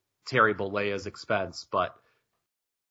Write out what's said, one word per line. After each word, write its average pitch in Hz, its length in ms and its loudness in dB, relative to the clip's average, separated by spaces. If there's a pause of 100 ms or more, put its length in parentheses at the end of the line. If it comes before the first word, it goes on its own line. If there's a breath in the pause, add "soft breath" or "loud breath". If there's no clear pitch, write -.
(260)
Terry 110 280 4
Bollea's 101 520 -2
expense. 95 640 -4
But 92 240 0 (960)